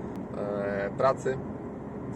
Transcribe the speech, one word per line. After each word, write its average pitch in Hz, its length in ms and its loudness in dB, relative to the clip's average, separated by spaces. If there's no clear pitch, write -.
e, 101 540 0
pracy 131 480 4